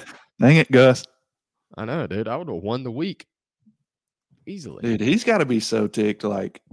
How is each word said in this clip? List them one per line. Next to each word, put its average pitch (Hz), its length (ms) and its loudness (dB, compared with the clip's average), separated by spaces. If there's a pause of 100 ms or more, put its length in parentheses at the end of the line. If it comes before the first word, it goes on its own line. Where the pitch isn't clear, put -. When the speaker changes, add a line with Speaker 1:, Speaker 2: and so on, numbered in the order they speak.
Speaker 1:
<laughs> - 300 -20
Dang 135 180 6
it, 156 140 2
Gus. 127 340 6 (720)
Speaker 2:
I 107 80 -8
know, 127 220 -6
dude. 104 200 -6
I 117 100 -4
would've 156 260 -10
won 120 200 -6
the 127 80 -10
week 156 360 -8 (1200)
easily. 160 360 -14
Speaker 1:
Dude, 117 160 -2
he's 147 240 0
gotta 208 220 2
be 120 140 0
so 107 280 -2
ticked, 104 360 -2
like, 101 380 -6 (120)